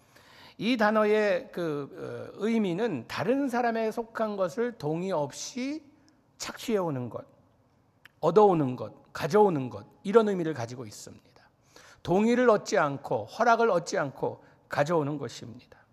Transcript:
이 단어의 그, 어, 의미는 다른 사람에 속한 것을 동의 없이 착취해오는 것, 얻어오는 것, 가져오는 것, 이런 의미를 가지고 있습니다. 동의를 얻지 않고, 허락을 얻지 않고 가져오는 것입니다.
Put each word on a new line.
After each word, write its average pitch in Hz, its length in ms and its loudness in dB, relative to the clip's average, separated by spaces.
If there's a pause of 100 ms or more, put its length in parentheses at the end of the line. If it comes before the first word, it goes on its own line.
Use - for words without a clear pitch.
(580)
이 233 180 -2
단어의 214 760 2
그, 143 840 -8
어, - 80 -8
의미는 208 640 0
다른 269 400 -2
사람에 226 440 -2
속한 220 460 -6
것을 196 420 -2
동의 170 320 -4
없이 240 720 -6 (560)
착취해오는 160 720 -4
것, - 160 -12 (960)
얻어오는 165 540 6
것, 107 160 -10 (220)
가져오는 160 560 4
것, 104 160 -14 (160)
이런 208 280 4
의미를 165 260 -2
가지고 120 320 -10
있습니다. - 600 -20 (540)
동의를 233 480 4
얻지 208 300 2
않고, 139 460 -2
허락을 226 440 2
얻지 185 300 0
않고 131 440 -6 (240)
가져오는 147 520 0
것입니다. - 580 -14 (160)